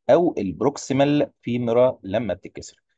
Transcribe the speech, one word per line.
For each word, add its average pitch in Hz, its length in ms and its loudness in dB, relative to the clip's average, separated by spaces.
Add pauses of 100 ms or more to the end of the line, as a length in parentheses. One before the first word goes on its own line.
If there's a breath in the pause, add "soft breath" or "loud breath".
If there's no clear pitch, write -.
(100)
أو 170 280 4
البروكسيمال 139 920 0 (120)
فيمورا 123 600 0
لما 98 320 -4
بتتكسر. - 480 -16 (160)